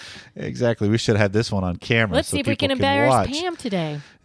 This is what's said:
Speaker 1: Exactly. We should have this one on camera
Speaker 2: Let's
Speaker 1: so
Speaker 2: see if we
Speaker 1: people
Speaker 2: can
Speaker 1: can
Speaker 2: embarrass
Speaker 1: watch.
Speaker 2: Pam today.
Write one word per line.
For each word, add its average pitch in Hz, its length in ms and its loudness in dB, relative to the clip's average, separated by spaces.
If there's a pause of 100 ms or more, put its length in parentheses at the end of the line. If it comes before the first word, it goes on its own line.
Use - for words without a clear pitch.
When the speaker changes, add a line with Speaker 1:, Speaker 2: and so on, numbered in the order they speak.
(360)
Speaker 1:
Exactly. 120 520 0
We 110 100 4
should 113 180 2
have 104 160 0
this 110 200 0
one 98 100 0
on 90 140 -2
camera 113 400 0
Speaker 2:
Let's 311 120 0
Speaker 1:
so - 80 -4
Speaker 2:
see 285 40 0
if 240 80 -4
we - 60 0
Speaker 1:
people 285 160 -2
Speaker 2:
can 262 80 0
Speaker 1:
can - 0 -
Speaker 2:
embarrass 277 320 2
Speaker 1:
watch. 123 200 4
Speaker 2:
Pam 339 260 -4
today. 160 440 -4 (240)